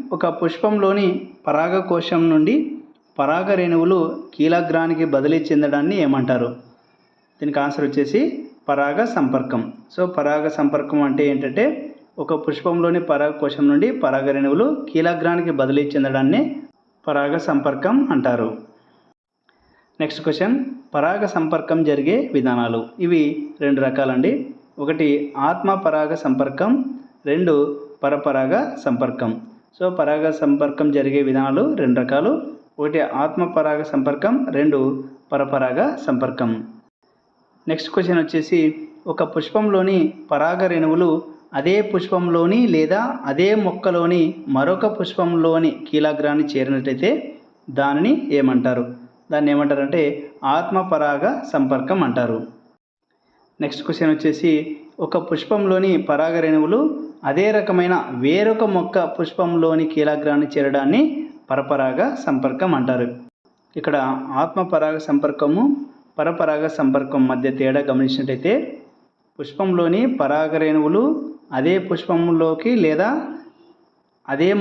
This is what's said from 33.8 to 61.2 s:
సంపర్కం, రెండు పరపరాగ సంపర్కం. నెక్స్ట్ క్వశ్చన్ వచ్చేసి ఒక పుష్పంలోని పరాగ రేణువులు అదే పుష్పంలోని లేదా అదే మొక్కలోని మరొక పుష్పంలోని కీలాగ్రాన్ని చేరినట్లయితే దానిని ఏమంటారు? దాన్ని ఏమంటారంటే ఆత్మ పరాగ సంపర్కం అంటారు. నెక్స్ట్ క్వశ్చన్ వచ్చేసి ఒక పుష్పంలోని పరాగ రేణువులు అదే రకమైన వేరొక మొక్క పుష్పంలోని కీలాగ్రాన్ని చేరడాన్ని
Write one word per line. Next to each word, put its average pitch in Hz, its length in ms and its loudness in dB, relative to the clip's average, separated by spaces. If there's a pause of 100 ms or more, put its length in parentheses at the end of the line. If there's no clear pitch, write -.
సంపర్కం, 143 420 0 (220)
రెండు 143 220 2 (520)
పరపరాగ 135 500 -2 (260)
సంపర్కం. 127 440 -2 (1200)
నెక్స్ట్ 160 220 -4
క్వశ్చన్ 180 300 2
వచ్చేసి 156 360 0 (540)
ఒక 156 100 -2 (120)
పుష్పంలోని 190 640 2 (320)
పరాగ 170 420 2
రేణువులు 165 360 2 (520)
అదే 180 160 2 (160)
పుష్పంలోని 180 680 2 (140)
లేదా 160 260 2 (300)
అదే 165 180 2 (180)
మొక్కలోని 175 560 2 (340)
మరొక 180 300 2 (120)
పుష్పంలోని 165 720 2 (180)
కీలాగ్రాన్ని 147 640 0
చేరినట్లయితే 135 580 0 (720)
దానిని 147 320 2 (280)
ఏమంటారు? 127 440 2 (480)
దాన్ని 147 220 2
ఏమంటారంటే 143 480 2 (560)
ఆత్మ 180 200 -2 (140)
పరాగ 147 320 0 (280)
సంపర్కం 139 540 0
అంటారు. 117 320 0 (1200)
నెక్స్ట్ - 240 -8
క్వశ్చన్ 160 280 0
వచ్చేసి 156 380 0 (540)
ఒక 170 100 -2 (120)
పుష్పంలోని 190 640 0 (160)
పరాగ 156 260 2 (100)
రేణువులు 156 360 4 (500)
అదే 175 160 2 (100)
రకమైన 180 380 2 (300)
వేరొక 214 400 2 (120)
మొక్క 175 280 0 (120)
పుష్పంలోని 165 760 0
కీలాగ్రాన్ని 147 640 0
చేరడాన్ని 143 480 2 (480)